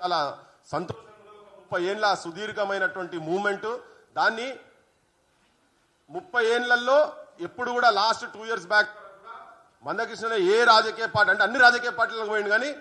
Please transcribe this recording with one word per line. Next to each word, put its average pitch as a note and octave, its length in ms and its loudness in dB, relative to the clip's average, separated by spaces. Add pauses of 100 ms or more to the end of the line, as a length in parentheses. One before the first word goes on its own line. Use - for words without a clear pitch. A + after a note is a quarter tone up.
చాలా D#3+ 360 -2 (320)
సంతోషం. E3 300 -8 (560)
ముప్పై F3+ 260 -6
ఏళ్ళ G#3 300 0
సుదీర్ఘమైనటువంటి F#3+ 1040 -6
మూవ్‌మెంట్, G3 500 -4 (500)
దాన్ని A3+ 420 -2 (1500)
ముప్పై A3 360 -4
ఏళ్లలో B3 680 2 (280)
ఎప్పుడు F3 300 -8
కూడా A#3+ 180 4
లాస్ట్ G#3+ 440 0
టూ G#3+ 120 -16
ఇయర్స్ A3 220 -6
బ్యాక్ G#3 220 2 (920)
మందకృష్ణనే G#3+ 560 -4
ఏ G3+ 240 4
రాజకీయ A3+ 420 4
పార్టీ G#3 260 2
అంటే G#3 120 2
అన్ని A3+ 160 0
రాజకీయ A#3+ 300 6
పార్టీలకు A3+ 380 -4
పోయిండు G#3 220 -2
కానీ A#3+ 320 0